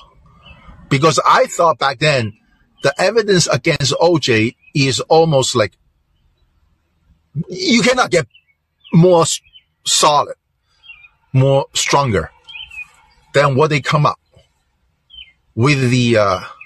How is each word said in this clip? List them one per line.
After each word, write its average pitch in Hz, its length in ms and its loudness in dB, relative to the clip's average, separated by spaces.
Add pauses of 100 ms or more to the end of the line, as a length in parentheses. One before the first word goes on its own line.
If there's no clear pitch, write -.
(880)
because 151 360 0
I 196 220 2
thought 165 320 -2
back 139 220 -4
then 131 320 -2 (500)
the 139 160 0
evidence 202 480 0
against 147 540 -2
O 165 180 2
J 117 380 -2 (180)
is 135 280 0
almost 160 520 2
like, 110 180 -2 (1800)
you 330 340 -2
cannot 247 280 0
get 165 160 0 (680)
more 170 300 4
s-, - 180 -4 (440)
solid, 147 500 0 (1000)
more 135 400 2
stronger 113 600 -2 (1000)
than 143 220 0
what 147 160 0
they 147 100 -2
come 147 260 -2
up 101 120 -4 (1400)
with 131 360 0
the, 120 260 2
uh, 98 240 0 (260)